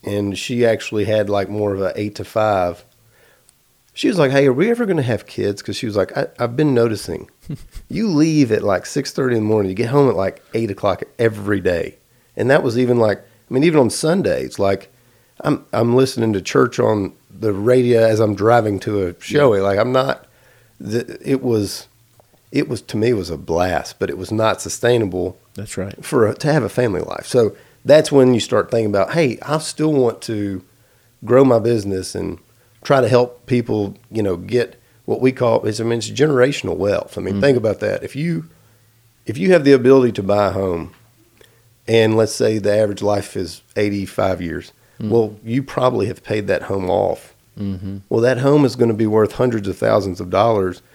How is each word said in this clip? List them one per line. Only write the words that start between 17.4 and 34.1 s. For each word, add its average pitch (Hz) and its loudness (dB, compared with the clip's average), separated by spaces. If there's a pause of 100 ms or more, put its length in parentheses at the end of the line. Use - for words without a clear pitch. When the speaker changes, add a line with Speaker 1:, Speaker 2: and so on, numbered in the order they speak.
Speaker 1:
radio 120 2
as 110 4
I'm 107 2
driving 107 2
to 101 -4
a 87 -6
show. 131 2
Speaker 2:
Yeah. 98 2
Speaker 1:
Like, 98 0
I'm 120 0
not, 131 -2 (540)
the, - -6
it 135 -2
was, 110 -2 (640)
it 143 -2
was, 120 -6
to - -10
me, 110 0
it 123 2
was 87 -6
a 82 -8
blast, 82 -4
but 95 -4
it 69 -8
was 92 -8
not 107 0
sustainable 92 -2 (180)
Speaker 2:
That's - -14
right. 98 -10
Speaker 1:
for 120 2
a, 107 0
to 147 -2
have 147 2
a 101 -4
family 101 -2
life. - -10
So 117 2 (300)
that's 151 6
when 131 6
you 110 2
start - -2
thinking 110 0
about, 98 0
"Hey, 143 0
I 151 -2
still 156 -2
want 120 2
to 101 -6 (600)
grow 123 6
my 123 6
business 101 -4
and 87 -8 (440)
try 139 2
to 120 2
help 123 0
people, 110 -2 (140)